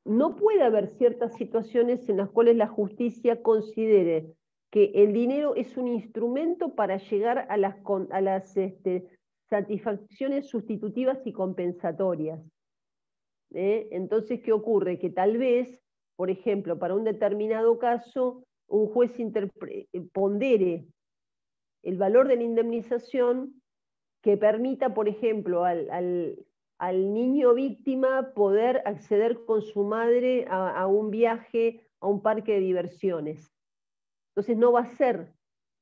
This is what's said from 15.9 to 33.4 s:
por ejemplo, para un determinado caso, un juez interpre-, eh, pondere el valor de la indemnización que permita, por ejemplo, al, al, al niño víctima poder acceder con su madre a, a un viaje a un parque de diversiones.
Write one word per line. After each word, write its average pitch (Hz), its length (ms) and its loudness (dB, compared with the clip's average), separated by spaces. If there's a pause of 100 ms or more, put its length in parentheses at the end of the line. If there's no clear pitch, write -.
por 185 140 -4
ejemplo, 190 480 -4
para 180 160 -4
un 214 100 -2
determinado 220 760 0
caso, 247 640 -2 (240)
un 214 220 2
juez 247 300 0
interpre-, 202 720 -6
eh, 180 100 -8 (120)
pondere 196 720 0 (960)
el 185 160 -6
valor 220 300 4
de 262 80 4
la 233 80 0
indemnización 240 1160 -2 (640)
que 202 160 2
permita, 220 560 2
por 214 160 0
ejemplo, 202 560 -2
al, 170 240 -2
al, 180 560 -4 (320)
al 185 340 -2
niño 247 440 4
víctima 262 800 -2
poder 208 500 2
acceder 214 600 -2
con 220 180 0
su 208 200 -4
madre 240 640 0
a, 185 320 -2
a 185 60 0
un 208 240 2
viaje 226 800 -2 (120)
a 185 60 -4
un 202 140 0
parque 220 320 0
de 202 60 2
diversiones. 175 920 -4 (840)